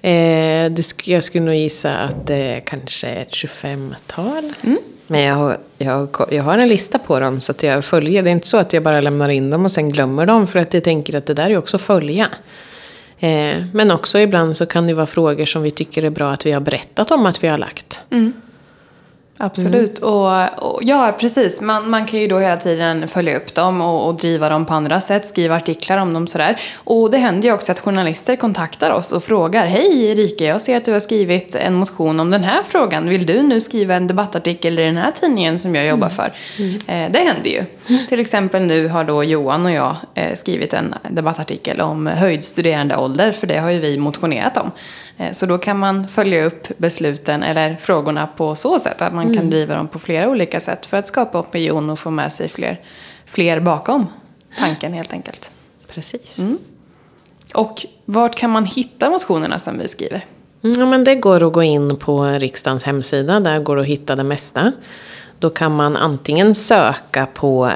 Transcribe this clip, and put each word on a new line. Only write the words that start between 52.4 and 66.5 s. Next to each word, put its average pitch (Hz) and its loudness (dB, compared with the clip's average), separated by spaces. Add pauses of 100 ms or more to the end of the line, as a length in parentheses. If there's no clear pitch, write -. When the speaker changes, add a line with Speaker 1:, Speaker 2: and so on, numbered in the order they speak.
Speaker 2:
fler, - -6 (460)
fler 170 0
bakom 180 0 (540)
tanken 156 -4
helt 165 -10
enkelt. - -14 (420)
Speaker 1:
Precis. - -14
Speaker 2:
Mm. 220 -2 (960)
Och 220 -4 (200)
vart 233 0
kan 240 -2
man 220 0
hitta 240 -4
motionerna 185 -2
som - -8
vi - -6
skriver? - -8 (380)
Speaker 1:
Mm, 240 2
ja, 254 4
men 262 4
det 269 6
går 185 6
att 160 2
gå 165 4
in 143 2
på 143 0
riksdagens 135 -2
hemsida. 139 0
Där 156 2
går 147 0
det 139 2
att 135 0
hitta 143 -2
det 135 -2
mesta. 143 -2 (680)
Då 165 0
kan 160 0
man 147 2
antingen 160 2